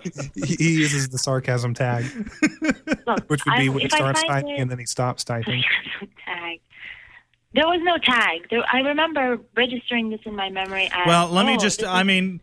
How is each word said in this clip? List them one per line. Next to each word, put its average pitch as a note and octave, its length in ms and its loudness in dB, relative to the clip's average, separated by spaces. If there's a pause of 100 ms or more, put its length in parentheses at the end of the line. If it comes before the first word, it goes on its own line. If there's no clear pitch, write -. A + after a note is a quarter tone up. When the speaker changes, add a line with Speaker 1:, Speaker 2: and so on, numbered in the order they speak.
(360)
Speaker 1:
He, E3 200 -2
he E3 240 4
uses C#3+ 300 2
the C3 80 -6
sarcasm B2 560 0
tag, B2 320 -2 (1000)
Speaker 2:
Look, G#3 240 -2
Speaker 1:
which D3+ 160 0
would A#3+ 120 2
be B3+ 80 2
Speaker 2:
I, C3+ 40 2
Speaker 1:
when C#3 100 0
he - 60 -2
Speaker 2:
if C#4 80 0
I D4+ 40 2
Speaker 1:
starts C3+ 240 2
Speaker 2:
type D#4+ 80 -2
Speaker 1:
typing C#3+ 220 -2
Speaker 2:
in C#4+ 100 -4
Speaker 1:
and B2+ 100 -2
then B2 80 -6
he A#2+ 60 -10
stops B2 400 -4
typing. A#2+ 360 -4 (300)
Speaker 2:
sarcasm - 240 -12 (100)
tag. E3+ 360 -10 (920)
There C#4+ 120 4
was E4+ 180 2
no F4 140 2
tag. G#3 520 2
There, A#3 220 0
I B3+ 80 2
remember C#4+ 580 0 (180)
registering A#3+ 540 -2
this G#3+ 160 -8
in G#3+ 100 -10
my F#3+ 140 -6
memory F#3+ 440 -4
as, F3+ 140 2
Speaker 3:
Well, E3+ 200 6
let F#3 180 4
me C4+ 100 4
Speaker 2:
oh, - 20 2
Speaker 3:
just, G3 220 0
Speaker 2:
this G#3+ 100 -2
Speaker 3:
I F#3 120 4
Speaker 2:
is G3 60 4
Speaker 3:
mean, F#3 360 0